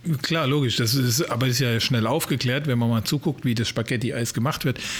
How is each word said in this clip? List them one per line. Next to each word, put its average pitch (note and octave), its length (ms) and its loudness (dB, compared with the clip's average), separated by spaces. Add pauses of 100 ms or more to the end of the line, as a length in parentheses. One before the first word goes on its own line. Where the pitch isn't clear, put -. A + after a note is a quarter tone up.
(220)
Klar, D#3+ 260 0
logisch. C3+ 280 2
Das A#2+ 200 2
ist, B2 340 2
aber A#2+ 180 0
ist B2 120 0
ja A#2+ 200 2
schnell A2+ 280 2
aufgeklärt, C3+ 600 0
wenn B2 100 2
man A#2 120 2
mal A2+ 160 2
zuguckt, D3 400 -2
wie A#2+ 100 2
das A#2 140 0
Spaghetti-Eis A#2 640 -2
gemacht B2+ 320 -2
wird. C3 120 0 (220)